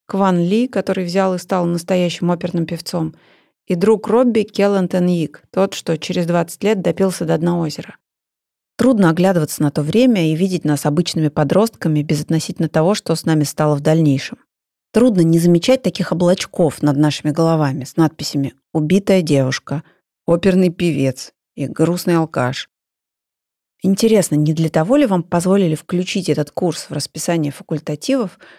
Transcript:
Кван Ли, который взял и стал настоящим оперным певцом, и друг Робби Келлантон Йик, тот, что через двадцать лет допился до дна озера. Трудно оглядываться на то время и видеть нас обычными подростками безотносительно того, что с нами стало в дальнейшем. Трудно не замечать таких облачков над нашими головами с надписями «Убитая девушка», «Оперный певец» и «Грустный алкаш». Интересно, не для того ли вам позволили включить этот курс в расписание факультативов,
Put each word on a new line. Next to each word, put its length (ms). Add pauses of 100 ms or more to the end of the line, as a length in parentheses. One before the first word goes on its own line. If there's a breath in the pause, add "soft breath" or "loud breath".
Кван 320
Ли, 300
который 380
взял 280
и 40
стал 280
настоящим 640
оперным 360
певцом, 500 (500 soft breath)
и 80
друг 360
Робби 340
Келлантон 640
Йик, 420
тот, 240
что 240
через 280
двадцать 360
лет 200
допился 420
до 140
дна 200
озера. 380 (840)
Трудно 320
оглядываться 540
на 80
то 100
время 480
и 60
видеть 300
нас 200
обычными 440
подростками 760
безотносительно 640
того, 280
что 200
с 80
нами 220
стало 300
в 40
дальнейшем. 600 (520)
Трудно 300
не 180
замечать 440
таких 280
облачков 720
над 140
нашими 340
головами 540
с 100
надписями 600 (180)
«Убитая 480
девушка», 600 (440 soft breath)
«Оперный 420
певец» 600 (240)
и 100
«Грустный 520
алкаш». 520 (1160)
Интересно, 500
не 180
для 160
того 260
ли 100
вам 180
позволили 520
включить 540
этот 220
курс 380
в 40
расписание 580
факультативов, 880 (200 loud breath)